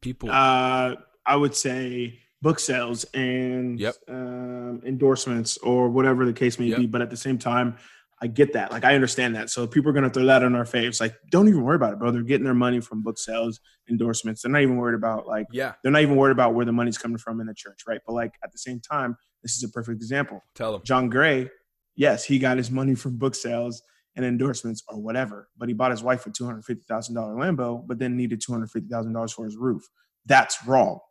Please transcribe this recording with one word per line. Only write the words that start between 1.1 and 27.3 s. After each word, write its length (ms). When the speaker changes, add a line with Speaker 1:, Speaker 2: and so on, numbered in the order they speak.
Speaker 2:
I 80
would 200
say 640
book 180
sales 540
and, 640
Speaker 1:
Yep. 160
Speaker 2:
um, 760
endorsements 720
or 300
whatever 360
the 80
case 260
may 80
Speaker 1:
Yep. 100
Speaker 2:
be. 100
But 140
at 80
the 80
same 220
time, 380
I 60
get 260
that. 180
Like, 120
I 100
understand 420
that. 140
So 160
people 240
are 40
gonna 180
throw 140
that 180
in 100
our 120
face. 360
Like, 140
don't 160
even 160
worry 140
about 160
it, 60
bro. 120
They're 100
getting 240
their 80
money 280
from 200
book 160
sales, 420
endorsements. 540
They're 80
not 100
even 160
worried 180
about, 300
like, 260
Speaker 1:
Yeah. 300
Speaker 2:
they're 100
not 120
even 140
worried 160
about 200
where 120
the 60
money's 280
coming 180
from 240
in 60
the 80
church, 320
right? 180
But, 80
like, 300
at 80
the 80
same 220
time, 360
this 160
is 60
a 60
perfect 260
example. 480
Speaker 1:
Tell 220
'em. 80
Speaker 2:
John 260
Gray, 400
yes, 300
he 120
got 200
his 120
money 240
from 240
book 160
sales 480
and 80
endorsements 640
or 140
whatever, 560
but 100
he 60
bought 180
his 120
wife 240
a 40
two 140
hundred 180
fifty 200
thousand 320
dollar 200